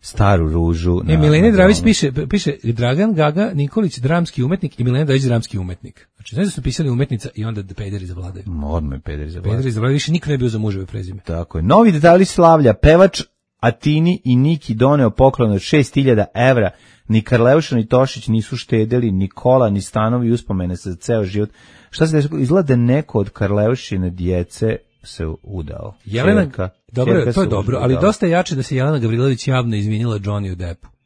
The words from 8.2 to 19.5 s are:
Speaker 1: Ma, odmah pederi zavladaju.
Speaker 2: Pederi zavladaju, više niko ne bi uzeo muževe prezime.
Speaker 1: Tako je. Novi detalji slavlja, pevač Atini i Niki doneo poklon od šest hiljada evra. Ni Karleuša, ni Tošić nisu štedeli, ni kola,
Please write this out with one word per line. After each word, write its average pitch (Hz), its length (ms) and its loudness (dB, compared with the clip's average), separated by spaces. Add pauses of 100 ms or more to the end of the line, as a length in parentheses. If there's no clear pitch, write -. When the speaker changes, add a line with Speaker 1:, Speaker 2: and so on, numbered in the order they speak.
Speaker 1:
Ma, 76 200 -6
odmah 76 320 -4
pederi 76 300 -10
zavladaju. 90 240 -4
Speaker 2:
Pederi 127 180 -2
zavladaju, 113 220 -2
više 143 180 -2
niko 165 180 -2
ne 143 80 0
bi 127 80 -2
uzeo 110 140 -2
muževe 98 260 -4
prezime. 95 360 -12
Speaker 1:
Tako 85 360 -8
je. 82 60 -2
Novi 196 280 6
detalji 170 340 6
slavlja, 165 500 4
pevač 175 460 4 (380)
Atini 151 640 0
i 127 120 2
Niki 143 400 0
doneo 131 340 4
poklon 127 420 2
od 98 100 0
šest 147 340 0
hiljada 127 380 2
evra. 117 380 2 (360)
Ni 107 140 2
Karleuša, 127 540 2
ni 110 120 0
Tošić 127 400 0
nisu 113 300 -2
štedeli, 113 540 -2
ni 95 180 -2
kola, 127 400 2